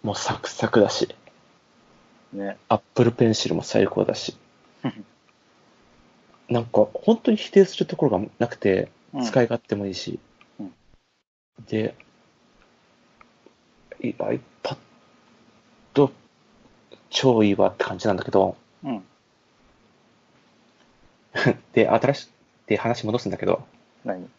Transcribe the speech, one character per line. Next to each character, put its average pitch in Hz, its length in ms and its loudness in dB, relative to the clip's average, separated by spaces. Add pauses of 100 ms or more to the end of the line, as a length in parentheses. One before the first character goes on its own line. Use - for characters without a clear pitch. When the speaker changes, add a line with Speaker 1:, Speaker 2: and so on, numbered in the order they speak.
Speaker 1:
も 104 80 -4
う - 40 -4
サ - 200 -6
ク - 120 -12
サ - 220 -4
ク 120 100 4
だ 101 120 4
し、 - 240 -4 (1160)
Speaker 2:
ね。 98 280 -10 (100)
Speaker 1:
Apple 117 420 2
Pencil 113 440 0
も 82 80 -4
最 101 240 2
高 98 180 -2
だ - 80 -4
し。 - 240 -10 (460)
Speaker 2:
<laughs> - 1600 -16
Speaker 1:
な 120 120 0
ん 113 60 -6
か、 107 280 2
本 226 240 2
当 - 140 0
に 214 60 2
否 - 120 -10
定 196 160 8
す - 140 -14
る 170 80 0
と - 80 -8
こ 160 100 0
ろ 107 140 2
が 104 60 -4 (120)
な 117 100 0
く - 60 -10
て、 95 380 0 (240)
Speaker 2:
う 135 60 -4
ん。 - 20 -2
Speaker 1:
使 123 180 2
い 120 40 4
勝 117 140 -4
手 - 160 -6
も 101 120 -6
い 95 40 -6
い - 40 -10
し。 - 240 -10 (400)
Speaker 2:
う 107 40 -10
ん。 - 120 -16 (920)
Speaker 1:
で、 110 300 -4 (2000)
い-、 - 140 -6
iPad、 - 2000 -6 (1000)
超 117 340 4
い 104 80 6
い 98 40 2
わ 98 140 4
っ - 60 -8
て - 80 -6
感 98 140 -8
じ 110 100 -4
な 101 60 2
ん 92 40 -2
だ - 60 -6
け - 60 -8
ど。 95 260 2 (280)
Speaker 2:
う 143 80 -6
ん。 101 120 -8 (2250)
Speaker 1:
<laughs> - 400 -4
で、 - 160 4
新 127 240 2
し-、 - 160 -10 (380)
で、 104 100 0
話 117 300 -4
戻 110 100 -2
す - 100 -4
ん 95 40 -4
だ 87 80 -8
け 98 80 -4
ど。 92 180 0 (380)
Speaker 2:
何？ 92 360 -10